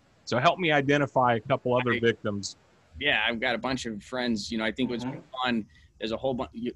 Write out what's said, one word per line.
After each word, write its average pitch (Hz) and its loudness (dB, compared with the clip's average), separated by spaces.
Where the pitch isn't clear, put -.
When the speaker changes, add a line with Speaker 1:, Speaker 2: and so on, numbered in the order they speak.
Speaker 1:
So 117 0
help 156 4
me 165 2
identify 139 4
a 113 0
couple 127 0
other 123 2
Speaker 2:
I 120 0
Speaker 1:
victims. 107 -2
Speaker 2:
Yeah, 127 2
I've 117 0
got 123 0
a - -4
bunch 123 -4
of 107 -8
friends. 120 -4
You 113 -2
know, 110 -2
I 110 0
think 120 -2
what's 120 -4
Speaker 3:
Mm-hmm. 147 -8
Speaker 2:
fun, 117 0
there's 110 -6
a 110 -4
whole 131 -2
bunch, 123 -6
y-, 120 -6